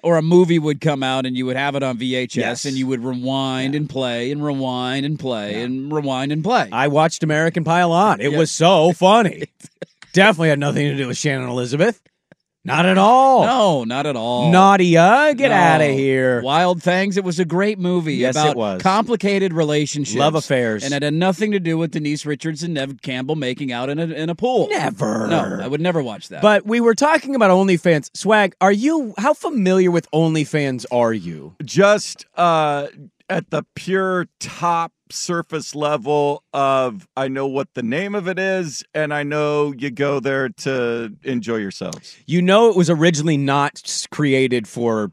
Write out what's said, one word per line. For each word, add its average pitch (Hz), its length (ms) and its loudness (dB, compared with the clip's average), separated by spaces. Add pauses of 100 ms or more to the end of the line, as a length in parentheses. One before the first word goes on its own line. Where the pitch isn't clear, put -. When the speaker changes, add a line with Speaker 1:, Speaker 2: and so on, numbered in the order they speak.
Speaker 1:
Or 170 140 2
a 156 40 2
movie 170 380 4
would 147 200 -2
come 143 220 0
out 131 240 -2
and 127 100 -4
you 127 100 -4
would 127 100 -2
have 139 180 -2
it 139 80 -2
on 127 160 -4
V 127 160 -4
H 127 240 -4
S - 20 2
Speaker 2:
Yes. 117 240 -4
Speaker 1:
and 135 120 -4
you 131 100 -2
would 127 160 -4
rewind 131 720 -4
Speaker 2:
Yeah. 151 60 -4
Speaker 1:
and 151 100 -6
play 123 400 -4
and 147 140 -6
rewind 135 600 -4
and 151 140 -6
play 110 360 -6
Speaker 2:
Yeah. 113 100 -6
Speaker 1:
and 131 280 -8
rewind 139 380 -4
and 151 140 -4
play. 190 260 0
Speaker 2:
I 131 160 0
watched 156 380 0
American 160 400 0
Pie 165 160 2
a 175 80 2
lot. 170 320 2
It 143 100 -2
Speaker 1:
Yeah. 151 80 0
Speaker 2:
was 160 140 0
so 170 400 4
funny. 196 540 2 (340)
Speaker 1:
<laughs> - 320 -18
Speaker 2:
Definitely 175 380 4
had 143 100 2
nothing 143 280 0
to 139 80 -2
do 135 120 -4
with 117 100 -6
Shannon 135 300 -2
Elizabeth. 123 520 0 (640)
Not 151 200 0
at 190 140 4
all. 247 480 6
Speaker 1:
No, 226 380 2
not 131 220 -4
at 139 100 -4
all. 123 340 0
Speaker 2:
Nadia, 190 840 6
get 269 140 2
Speaker 1:
No. 214 40 2
Speaker 2:
outta 160 320 4
here. 131 560 2
Speaker 1:
Wild 165 400 0
Things. 185 340 0
It 202 60 0
was 175 160 -4
a 180 60 0
great 190 340 0
movie 175 380 -2
Speaker 2:
Yes, 123 180 0
it 151 60 0
Speaker 1:
about 151 160 2
Speaker 2:
was. 101 260 -2
Speaker 1:
complicated 196 720 0
relationships. 147 640 -2
Speaker 2:
Love 151 160 2
affairs. 123 480 -2
Speaker 1:
And 139 100 -4
it 143 120 -4
had 147 100 -2
nothing 190 380 0
to 196 80 -2
do 165 180 -2
with 165 140 -4
Denise 147 340 -6
Richards 151 380 -6
and 175 100 -6
Neve 135 280 -8
Campbell 131 340 -6
making 131 340 -6
out 123 180 -6
in 143 120 -4
a, 170 60 -2
in 156 240 -6
a 170 40 -6
pool. 240 340 0
Speaker 2:
Never. 135 600 -4
Speaker 1:
No, - 340 -2
I 117 60 -8
would 147 120 -4
never 165 220 0
watch 110 280 -10
that. - 120 -6
Speaker 2:
But 208 240 2
we 233 140 0
were 226 160 4
talking 294 400 0
about 202 160 6
OnlyFans. 180 640 2
Swag, 202 440 2
are 196 120 4
you, 254 440 0
how 254 160 2
familiar 185 600 2
with 170 180 -2
OnlyFans 151 800 0
are 120 240 2
you? 82 400 -10 (100)
Speaker 3:
Just, 190 600 2 (100)
uh, 151 520 0 (400)
at 175 220 -6
the 151 140 -4 (100)
pure 185 520 -2 (120)
top 170 540 -4 (180)
surface 160 640 -6
level 147 800 -2
of, 131 640 0
I 135 100 -2
know 135 220 -4
what 135 260 -4
the 127 80 -6
name 175 320 -4
of 185 140 -4
it 180 100 -4
is, 185 460 -4 (100)
and 151 180 -2
I 147 120 -4
know 147 520 -2
you 139 140 -6
go 139 300 -2
there 135 280 -2
to 117 640 -4 (120)
enjoy 117 320 -4
yourselves. - 600 -10 (100)
Speaker 2:
You 175 140 0
know 202 300 4
it 180 60 -2
was 170 120 4
originally 160 480 2
not 139 480 -2
s-, - 280 -8
created 131 560 0
for 110 440 -2